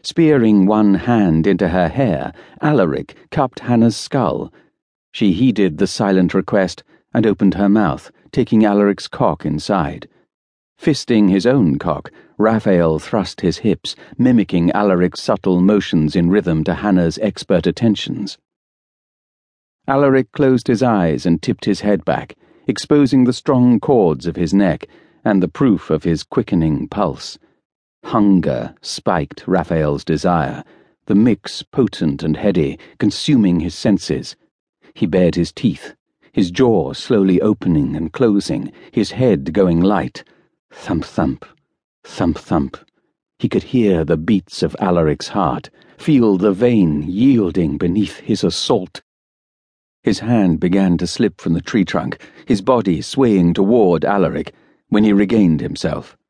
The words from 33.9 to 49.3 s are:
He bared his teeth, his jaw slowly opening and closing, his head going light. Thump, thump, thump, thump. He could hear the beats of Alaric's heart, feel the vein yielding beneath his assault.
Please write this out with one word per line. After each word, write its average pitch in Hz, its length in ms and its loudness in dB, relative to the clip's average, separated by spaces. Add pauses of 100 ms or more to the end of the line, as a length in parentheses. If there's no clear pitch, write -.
He - 120 -4
bared 87 300 0
his 85 160 -2
teeth, - 440 -6 (380)
his 87 180 -2
jaw 95 420 0
slowly 95 480 2
opening 87 540 0
and 82 160 -6
closing, - 600 -2 (200)
his 107 200 -2
head 117 420 0
going 90 260 2
light. 92 460 -2 (460)
Thump, 85 340 -8
thump, 67 400 -4 (580)
thump, 85 340 -4
thump. 73 400 -4 (600)
He - 100 -4
could 95 160 -2
hear 101 400 0
the 80 140 0
beats 92 460 -2
of - 160 -4
Alaric's 85 500 0
heart, 85 400 -4 (280)
feel 117 400 2
the 98 140 2
vein 92 520 2
yielding 92 760 0
beneath 92 440 -2
his 107 220 -2
assault. 92 600 -2 (1000)